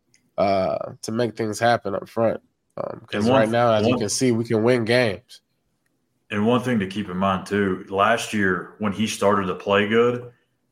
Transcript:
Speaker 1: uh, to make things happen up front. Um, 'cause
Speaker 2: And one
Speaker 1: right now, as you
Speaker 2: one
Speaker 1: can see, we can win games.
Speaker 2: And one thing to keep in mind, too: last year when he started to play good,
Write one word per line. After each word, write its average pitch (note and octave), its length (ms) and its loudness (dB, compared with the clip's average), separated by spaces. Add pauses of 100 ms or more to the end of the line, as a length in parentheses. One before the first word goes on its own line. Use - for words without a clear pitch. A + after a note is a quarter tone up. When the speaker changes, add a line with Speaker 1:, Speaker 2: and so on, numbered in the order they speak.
(380)
Speaker 1:
uh, F#2+ 400 2 (240)
to A2 100 -8
make A2+ 240 -2
things G#2+ 220 -4
happen A#2 360 2
up F#2 140 -6
front. A2+ 320 0 (380)
Um, - 280 -10
'cause G#2 180 -4
Speaker 2:
And A#2 60 2
one B2 100 4
Speaker 1:
right A2 100 2
now, A#2 240 4
as G#2+ 100 2
you A#2 60 4
Speaker 2:
one B2+ 100 0
Speaker 1:
can G#2 80 -2
see, B2+ 240 2
we A#2 120 0
can A2+ 180 0
win A#2+ 240 2
games. A#2 560 -2 (880)
Speaker 2:
And G#2+ 160 -2
one A#2+ 160 2
thing A#2+ 160 0
to F#2+ 80 0
keep F#2+ 240 -6
in F2+ 80 -6
mind, F#2+ 280 0
too: G2+ 440 -2
last G#2+ 420 0
year F#2+ 460 -2
when G#2 140 -4
he G#2 140 -4
started G2+ 420 0
to F2 60 -2
play G2+ 340 0
good, A#2+ 440 0 (400)